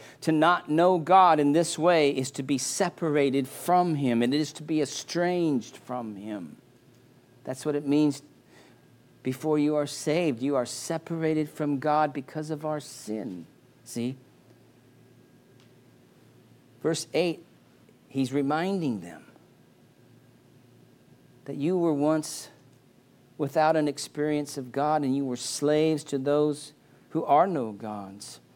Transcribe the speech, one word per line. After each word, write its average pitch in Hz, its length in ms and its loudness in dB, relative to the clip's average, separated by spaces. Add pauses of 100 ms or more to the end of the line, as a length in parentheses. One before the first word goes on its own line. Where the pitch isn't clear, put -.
(220)
to 160 100 0
not 160 380 4
know 175 280 6
God 170 400 8
in 143 140 4
this 160 260 2
way 156 320 4
is 131 220 -2
to 143 100 -8
be 139 140 -2
separated 143 880 0
from 175 500 2
him. 120 260 2
It 123 100 2
is 147 220 -2
to - 80 -14
be 156 180 -2
estranged 165 960 -2
from 117 400 -10
him. 98 400 -10 (880)
That's 131 220 -8
what 151 80 -2
it 147 120 -4
means. 143 360 2 (1000)
Before 151 360 -2
you 151 180 2
are 147 100 0
saved, 151 540 -2
you 139 160 0
are 123 80 0
separated 160 840 -4
from 147 300 -2
God 151 340 0
because 151 340 -8
of 151 160 -8
our 151 160 -4
sin. 95 640 -10 (400)
See? 123 300 -6 (2750)
Verse 160 300 -2
eight, 165 320 -2 (640)
he's 131 240 -2
reminding 147 720 -2
them 85 220 -16 (2250)
that 143 120 -10
you 156 200 0
were 170 160 4
once 151 560 0 (880)
without 156 400 2
an 151 100 2
experience 147 720 -4
of 127 160 -10
God 151 300 0
and 135 120 0
you 139 120 -2
were 123 100 -4
slaves 151 680 0
to - 120 -6
those 147 560 0 (380)
who 160 140 -2
are 151 220 6
no 135 260 -2
gods. 101 680 -12 (160)